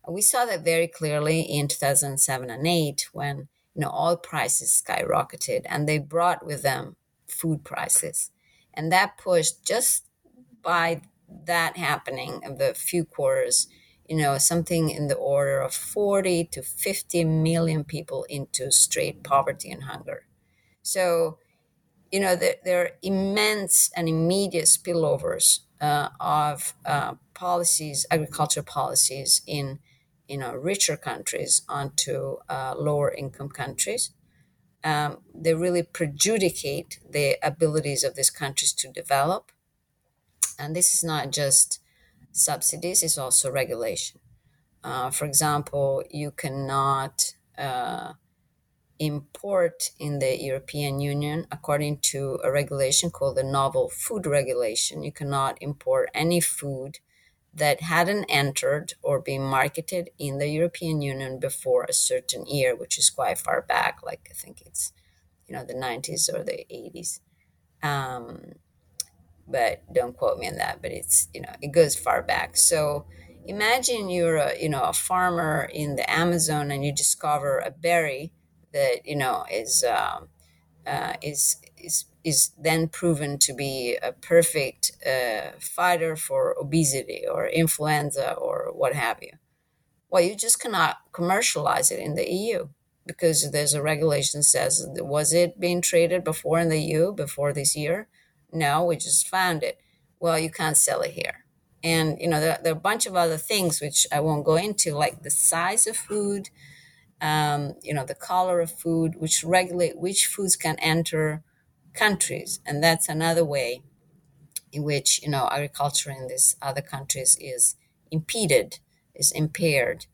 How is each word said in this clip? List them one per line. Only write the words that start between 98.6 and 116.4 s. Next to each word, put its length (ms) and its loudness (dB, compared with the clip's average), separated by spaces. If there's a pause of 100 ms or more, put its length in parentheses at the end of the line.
we 140 2
just 300 0
found 360 0
it. 160 -8 (400)
Well, 180 2
you 140 -2
can't 260 0
sell 240 2
it 100 -2
here. 340 -8 (380)
And, 360 2
you 80 -2
know, 120 2
there, 220 2
there 120 2
are 40 -4
a 20 -10
bunch 260 0
of 100 -8
other 220 4
things 440 0
which 300 2
I 80 2
won't 260 2
go 120 6
into, 360 0
like 300 0
the 80 -6
size 560 2
of 80 -4
food, 540 -2 (720)
um, 600 0
you 120 -6
know, 120 0
the 100 -6
color 440 2
of 120 0
food, 460 0
which 260 0
regulate 540 2
which 280 2
foods 300 0
can 240 -2
enter 640 0 (500)
countries. 720 0
And 180 -2
that's 240 4
another 380 2
way 360 -2 (880)
in 120 -6
which, 400 2
you 60 -4
know, 220 2
agriculture 600 -2
in 160 -10
these 340 2